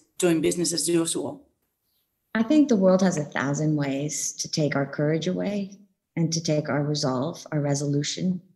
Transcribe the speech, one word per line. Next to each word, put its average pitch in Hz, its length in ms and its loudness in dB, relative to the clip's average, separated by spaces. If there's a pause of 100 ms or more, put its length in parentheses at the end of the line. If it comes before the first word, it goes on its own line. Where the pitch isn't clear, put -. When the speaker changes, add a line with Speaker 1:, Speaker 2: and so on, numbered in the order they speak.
(180)
Speaker 1:
doing 165 240 2
business 170 320 0
as 165 160 -2
usual? 165 540 -2 (920)
Speaker 2:
I 226 60 2
think 294 260 6
the 233 80 4
world 190 280 6
has 170 140 2
a 147 80 -2
thousand 147 500 0
ways 143 580 -4
to - 160 -8
take 147 260 0
our 139 120 0
courage 156 400 -2
away 190 500 -4 (380)
and 165 180 0
to 165 80 -4
take 151 260 0
our 139 160 -2
resolve, 147 680 -4
our 151 100 0
resolution 143 800 -2 (140)